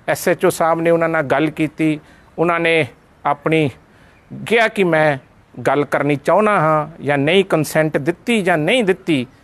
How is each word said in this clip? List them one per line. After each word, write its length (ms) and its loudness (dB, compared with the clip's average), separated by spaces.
ਐਸ 200 -2
ਐਚ 160 0
ਓ 60 4
ਸਾਹਿਬ 300 0
ਨੇ 100 2
ਉਹਨਾਂ 180 2
ਨਾਲ 140 -2
ਗੱਲ 280 0
ਕੀਤੀ। 500 -4
ਉਹਨਾਂ 220 0
ਨੇ 260 0
ਆਪਣੀ 440 0
ਕਿਹਾ 220 2
ਕਿ 160 -2
ਮੈਂ 340 2
ਗੱਲ 220 2
ਕਰਨੀ 320 -2
ਚਾਹੁੰਦਾ 440 2
ਹਾਂ 420 -2
ਜਾਂ 160 -2
ਨਹੀਂ, 260 2
ਕੰਸੈਂਟ 520 -2
ਦਿੱਤੀ 460 -2
ਜਾਂ 160 0
ਨਹੀਂ 260 0
ਦਿੱਤੀ, 420 -2